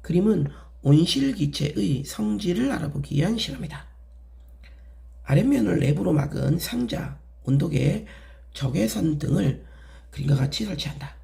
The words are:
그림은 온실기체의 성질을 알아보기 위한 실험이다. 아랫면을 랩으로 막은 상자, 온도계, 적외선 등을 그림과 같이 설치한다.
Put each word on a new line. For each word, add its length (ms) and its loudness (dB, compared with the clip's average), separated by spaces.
그림은 440 2
온실기체의 1200 2
성질을 680 -2
알아보기 460 -4
위한 220 2
실험이다. 480 -8
아랫면을 560 2
랩으로 320 2
막은 460 0
상자, 600 -6
온도계, 640 0
적외선 640 -2
등을 460 0
그림과 260 2
같이 280 -2
설치한다. 600 -8